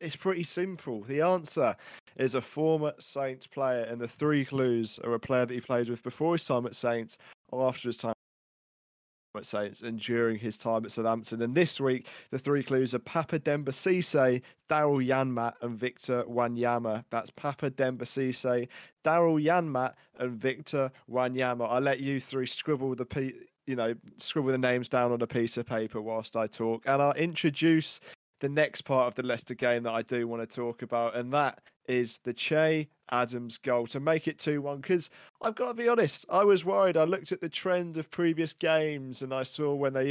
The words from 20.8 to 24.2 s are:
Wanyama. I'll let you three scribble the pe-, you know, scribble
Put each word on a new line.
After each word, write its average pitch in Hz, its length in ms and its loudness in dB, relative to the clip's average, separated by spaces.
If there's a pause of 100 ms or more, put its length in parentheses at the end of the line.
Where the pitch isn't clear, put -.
Wanyama. 127 640 0
I'll 127 100 2
let 135 200 2
you 139 200 -2
three 131 280 -4
scribble 135 480 -2
the 123 80 -6
pe-, 131 300 -6 (320)
you 131 100 -2
know, 117 180 0 (220)
scribble 135 340 -2